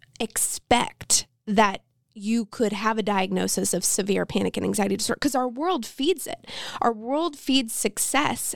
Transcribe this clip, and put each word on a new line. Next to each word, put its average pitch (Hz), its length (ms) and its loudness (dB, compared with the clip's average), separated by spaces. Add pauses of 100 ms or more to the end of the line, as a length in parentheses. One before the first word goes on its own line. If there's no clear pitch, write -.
(200)
expect - 1080 0 (180)
that 202 380 4 (300)
you 226 300 0
could 208 300 0
have 220 240 0
a 220 40 0
diagnosis 190 720 0
of 180 120 -2
severe 190 400 0
panic 190 320 -2
and 190 80 -2
anxiety 202 320 0
disorder, - 200 -2
'cause - 160 0
our 254 140 0
world 277 380 -2
feeds - 420 -2
it. - 180 -10 (360)
Our 233 100 4
world 269 460 -2
feeds 262 340 2
success - 840 0